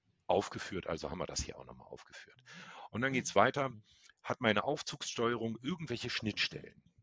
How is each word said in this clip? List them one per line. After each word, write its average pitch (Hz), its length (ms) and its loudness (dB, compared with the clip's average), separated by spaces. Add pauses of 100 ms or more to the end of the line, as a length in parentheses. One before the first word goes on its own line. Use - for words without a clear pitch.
(280)
aufgeführt, 98 580 0
also 78 240 -4
haben 82 100 -6
wir 78 60 -2
das - 160 -4
hier - 160 -8
auch 67 60 -14
noch 65 120 -18
mal - 100 -20
aufgeführt. - 560 -18 (480)
Und 107 100 -4
dann 135 140 0
geht's 123 200 0
weiter. 131 380 6 (500)
Hat - 200 -2
meine 104 220 6
Aufzugssteuerung 117 960 -2
irgendwelche 139 480 -4
Schnittstellen? - 720 -2 (200)